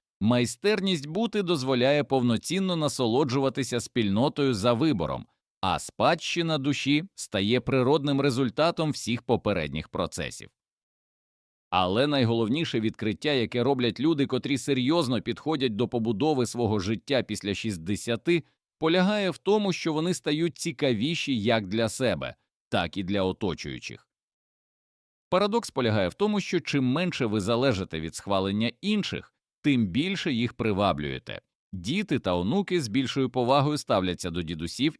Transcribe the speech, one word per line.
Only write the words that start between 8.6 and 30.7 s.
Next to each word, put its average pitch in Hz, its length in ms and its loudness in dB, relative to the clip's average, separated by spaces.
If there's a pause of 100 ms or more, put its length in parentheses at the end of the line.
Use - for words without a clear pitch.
всіх 117 300 -4
попередніх 82 680 -2
процесів. 78 600 -6 (1200)
Але 92 380 2
найголовніше 120 720 0
відкриття, 110 520 -2
яке 120 320 0
роблять 120 360 0
люди, 139 260 2
котрі 127 320 -2
серйозно 131 640 0
підходять 127 540 -2
до 117 120 0
побудови 120 580 0
свого 107 340 0
життя 107 440 -2
після 101 300 -4
шістдесяти, 107 920 -2 (360)
полягає 185 500 2
в 151 80 -6
тому, 202 360 2
що 165 200 -2
вони 165 200 0
стають 156 440 -2
цікавіші 131 840 0
як 110 260 2
для 110 220 0
себе, 78 460 -2 (340)
так 90 280 0
і 98 60 -4
для 98 180 0
оточуючих. 80 880 -4 (1200)
Парадокс 208 420 0
полягає 107 380 2
в - 40 -14
тому, 208 260 0
що 180 200 -2
чим 135 260 0
менше 147 400 0
ви 107 160 0
залежите 104 580 0
від 80 160 -8
схвалення 98 560 -2 (100)
інших, 196 520 -4 (300)
тим 127 240 4
більше 160 460 -2
їх 117 200 -2
приваблюєте. 76 880 -2 (320)